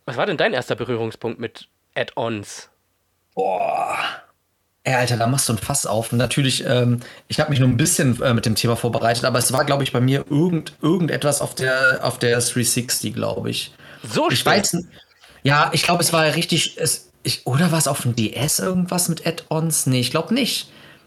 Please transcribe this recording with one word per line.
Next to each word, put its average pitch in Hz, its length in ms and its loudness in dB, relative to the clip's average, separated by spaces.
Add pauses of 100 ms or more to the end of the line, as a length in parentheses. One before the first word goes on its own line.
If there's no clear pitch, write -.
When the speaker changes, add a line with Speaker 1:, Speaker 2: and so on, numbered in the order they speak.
Speaker 1:
Was 120 120 -10
war 156 80 0
denn 190 120 -2
dein 165 160 2
erster 123 220 -2
Berührungspunkt 113 640 -4
mit - 280 -12 (280)
Add-ons? 117 760 -6 (640)
Speaker 2:
Boah. - 640 -2 (840)
Ey, 131 100 0
Alter, 123 240 0
da 117 100 0
machst 135 220 0
du 120 40 0
ein 107 40 0
Fass - 280 -2
auf. 110 280 -2
Und 117 60 2
natürlich, 127 460 0
ähm, 123 360 2 (260)
ich - 120 -4
hab 151 100 0
mich 135 100 2
nur 131 80 6
ein 120 80 4
bisschen, 143 460 2
äh, 135 120 2
mit 110 120 2
dem 110 100 2
Thema 117 220 0
vorbereitet, 120 480 0
aber 123 140 2
es 120 120 0
war, 131 140 2
glaub 139 160 2
ich, 131 100 -4
bei 123 80 0
mir 131 300 2
irgend-, 160 520 0
irgendetwas 147 600 2
auf - 120 -4
der, 131 480 2
auf - 160 -2
der 120 220 2
three 120 240 0
sixty, 117 480 -2
glaub 107 340 -4
ich. - 280 -6 (300)
Speaker 1:
So 220 260 0
Speaker 2:
Ich - 100 2
Speaker 1:
spät? - 140 2
Speaker 2:
weiß 196 220 0
n-, - 160 -6 (520)
ja, 147 300 4
ich 151 100 2
glaub, 175 160 2
es 165 140 0
war 160 100 4
richtig, 156 540 0
es, - 340 -4 (120)
ich, - 220 -4
oder 151 280 2
war's 151 160 2
auf 139 140 -2
dem 120 120 0
D 113 180 0
S - 260 -2
irgendwas 180 500 0
mit 160 180 -2
Add-ons? 160 580 -2
Nee, 127 140 2
ich 123 120 0
glaub 160 200 0
nicht. - 400 -2 (360)